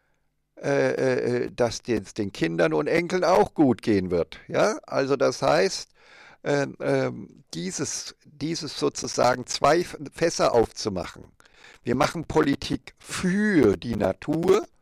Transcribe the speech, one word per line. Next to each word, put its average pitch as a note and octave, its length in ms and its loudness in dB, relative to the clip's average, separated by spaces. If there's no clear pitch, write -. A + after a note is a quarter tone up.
äh, C#3 360 0
äh, B2 520 0
äh, A2+ 80 -6
dass A#2 340 -2
es G#2+ 280 -2
den G2+ 180 -4
Kindern E3 400 0
und D3+ 140 0
Enkeln F3 360 0
auch F3+ 300 2
gut C3 300 2
gehen F#2+ 280 0
wird. E2+ 380 -2
Ja? G3+ 380 0
Also C3+ 300 0
das C3 260 0
heißt, D#3+ 480 0
ähm, C#3 360 -2
ähm, C3 720 -4
dieses, - 720 -8
dieses D3 540 -8
sozusagen B2 680 0
zwei D3+ 340 2
F-, - 180 -8
Fässer E3 420 0
aufzumachen. G#2 680 -2
Wir A#2+ 100 0
machen D3 300 0
Politik - 720 -2
für F#3+ 800 2
die A#2 200 -6
Natur E3 680 0